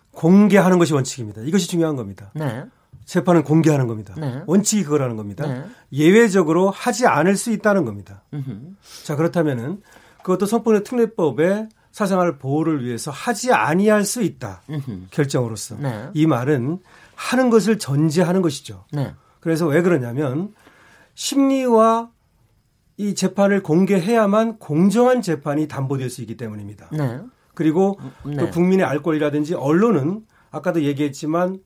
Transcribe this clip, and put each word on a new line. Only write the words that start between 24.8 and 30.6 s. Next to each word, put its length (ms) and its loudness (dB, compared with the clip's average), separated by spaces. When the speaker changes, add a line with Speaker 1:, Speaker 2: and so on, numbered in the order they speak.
Speaker 1:
재판이 460 -2
담보될 420 -4
수 120 -12
있기 160 -12
때문입니다. 540 -14
Speaker 2:
네. 280 -4
Speaker 1:
그리고 460 0
Speaker 2:
음, 120 -8
Speaker 1:
또 80 0
Speaker 2:
네. 40 -4
Speaker 1:
국민의 360 2
알 160 -2
권리라든지 540 -2
언론은 720 0
아까도 320 -2